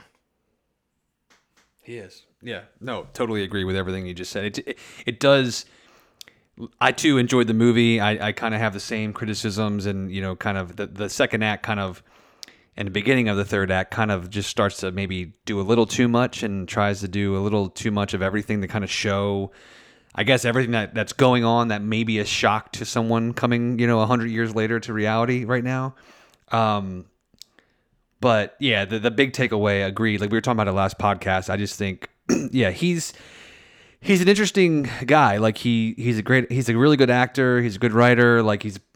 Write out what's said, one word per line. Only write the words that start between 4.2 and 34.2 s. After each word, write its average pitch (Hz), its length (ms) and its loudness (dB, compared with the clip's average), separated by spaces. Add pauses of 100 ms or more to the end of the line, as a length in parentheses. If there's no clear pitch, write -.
said. 101 260 -6
It, - 100 -10
it, - 120 -10 (260)
it 113 140 -6
does, 135 460 4 (1160)
I 127 100 6
too 139 280 4
enjoyed 123 260 4
the 113 80 2
movie. 117 460 4
I, 104 300 0
I - 20 0
kinda 110 260 -4
have 110 160 -2
the 98 60 -10
same 107 340 -6
criticisms 104 720 -4
and, 95 260 -4
you 95 100 -6
know, 95 140 -4
kind 98 220 -4
of 90 180 -8
the, 101 120 -8
the 95 200 -8
second 117 360 -2
act 107 180 -2
kind 107 180 -4
of, 95 220 -8 (720)
and 104 120 -6
the 95 40 -8
beginning 113 380 2
of 101 80 0
the 98 80 0
third 98 240 -2
act 92 220 -2
kind 107 200 -2
of 90 200 -4
just 104 180 -6
starts 101 280 -2
to 95 140 -6
maybe 92 420 -6 (120)
do 104 140 -4
a - 20 0
little 113 240 2
too 120 220 0
much 120 340 -2
and 98 260 -6
tries 101 340 -2
to 101 60 -6
do 98 300 -2
a 95 40 -2
little 101 280 0
too - 220 -6
much 101 240 -2
of 92 80 -4
everything 104 380 -2
to 95 60 -4
kinda 98 200 -4
show, 101 640 -2 (640)
I 104 80 -2
guess, 123 220 2
everything 120 260 0
that, 107 240 -2
that's 107 180 -4
going 123 320 4
on 117 220 2
that 104 160 -4
may 110 200 -2
be 110 140 -2
a 104 80 -2
shock 107 480 0
to - 120 -10
someone 113 480 -2
coming, 120 440 0
you 120 80 2
know, 117 160 4
a 110 60 2
hundred 117 240 0
years 113 240 -2
later 110 240 0
to 110 140 -8
reality 113 520 0
right 120 180 -2
now. 131 300 -4 (580)
Um, 101 540 -2 (1120)
but 110 400 0
yeah, 110 260 0
the, 107 120 -4
the 113 140 0
big 131 220 2
takeaway, 104 520 0
agreed. 104 360 -2
Like 104 100 -2
we 113 60 2
were 110 40 0
talking 120 180 0
about 104 80 0
it 95 80 0
last 98 220 0
podcast. 95 540 -2
I 95 60 -2
just 101 200 -6
think, 95 320 -6 (200)
<clears throat> - 220 -2
yeah, 113 200 2
he's, 170 420 -2 (840)
he's 185 220 4